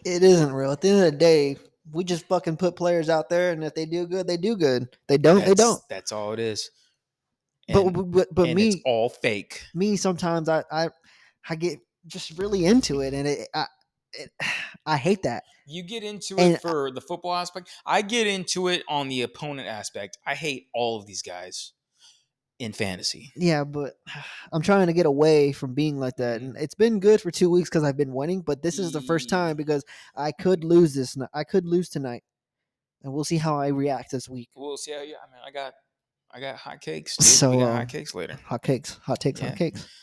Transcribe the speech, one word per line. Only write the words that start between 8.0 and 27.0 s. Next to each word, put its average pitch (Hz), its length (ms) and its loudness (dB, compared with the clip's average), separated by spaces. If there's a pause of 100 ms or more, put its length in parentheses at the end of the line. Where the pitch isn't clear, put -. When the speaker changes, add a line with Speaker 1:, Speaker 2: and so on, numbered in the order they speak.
Speaker 1:
but, 180 220 4
but 175 160 4
Speaker 2:
and 151 60 -2
Speaker 1:
me, 214 120 4
Speaker 2:
it's 202 180 0
all 120 240 2
fake. - 540 -6 (100)
Speaker 1:
me, 202 240 0
sometimes 170 520 -2
I, 156 220 2
I, 160 180 -2 (600)
I 165 60 -6
get 160 240 -6 (260)
just 160 320 -14
really 196 300 -2
into 180 340 4
it, 135 140 -4
and 139 120 -4
it, 143 280 -4
I, 151 100 -4 (480)
it, 135 180 -16 (280)
<sighs> - 260 -16
I 156 120 0
hate 175 260 0
that. 120 200 -4 (220)
Speaker 2:
You 160 160 -14
get 208 220 -12
into 208 340 -10
Speaker 1:
And 175 180 6
Speaker 2:
it 165 60 -6
for 147 300 -4
the 127 100 -12
football 175 320 -8
aspect. 180 360 -8 (180)
I 196 160 2
get 220 240 0
into 185 400 -4
it 180 200 -2
on 143 200 -4
the 127 160 -2
opponent 139 440 -10
aspect. 104 600 -12
I 139 80 -4
hate 139 400 -8
all 117 240 -2
of 101 80 -16
these 95 160 -12
guys. 90 500 -14 (840)
In 110 140 -8
fantasy. 98 640 -8
Speaker 1:
Yeah, 160 280 0
but 143 300 -8 (300)
<sighs> - 300 -20
I'm 160 80 0
trying 190 260 4
to 165 60 0
get 170 120 2
away 147 480 4
from 131 200 -8
being 147 260 -2
like 127 180 -6
that, 117 240 -4
Speaker 2:
Mm-hmm. 131 100 -12
Speaker 1:
and - 60 -16
it's 143 180 -8
been 220 240 2
good 208 220 6